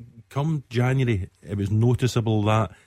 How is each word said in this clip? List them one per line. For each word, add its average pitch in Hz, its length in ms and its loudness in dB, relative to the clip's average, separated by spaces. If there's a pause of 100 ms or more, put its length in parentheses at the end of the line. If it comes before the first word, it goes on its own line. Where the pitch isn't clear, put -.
(300)
Come 147 400 -4
January, 120 580 0 (140)
it 101 160 -8
was 98 120 -2
noticeable 113 760 2
that 107 280 0 (140)